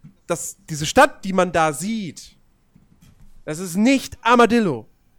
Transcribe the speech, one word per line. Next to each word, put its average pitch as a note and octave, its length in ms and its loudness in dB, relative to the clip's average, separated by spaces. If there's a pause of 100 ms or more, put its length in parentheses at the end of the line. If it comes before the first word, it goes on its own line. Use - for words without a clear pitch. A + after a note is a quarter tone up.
(260)
das, - 320 -8 (120)
diese D#3 160 -8
Stadt, D4 400 2
die F#3+ 80 -6
man F#3 180 0
da D#3+ 220 0
sieht, F#3+ 640 -10 (1040)
das D#3 160 -10
ist F3+ 160 -10
nicht B3 460 0
Armadillo. A3+ 680 2 (320)